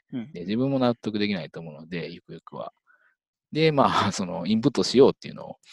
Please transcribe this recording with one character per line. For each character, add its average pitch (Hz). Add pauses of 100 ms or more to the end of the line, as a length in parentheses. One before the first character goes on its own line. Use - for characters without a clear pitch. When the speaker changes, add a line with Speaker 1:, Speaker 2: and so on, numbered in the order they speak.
(120)
Speaker 1:
う 131
ん。 117
Speaker 2:
で、 87
自 87
分 131
も 135
納 123
得 107
で 104
き 104
な 82
い 80
と 90
思 80
う -
の 80
で、 85
ゆ 87
く 82
ゆ 82
く -
は。 - (800)
で、 156
ま 104
あ、 98
<laughs> -
そ 98
の、 85
イ 107
ン 110
プ 143
ッ 120
ト 95
し -
よ 127
う -
っ -
て -
い -
う -
の -
を - (160)